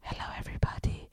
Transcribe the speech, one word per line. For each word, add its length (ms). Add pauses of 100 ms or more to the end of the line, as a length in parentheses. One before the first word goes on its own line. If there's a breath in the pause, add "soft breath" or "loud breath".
Hello, 240 (120)
everybody. 760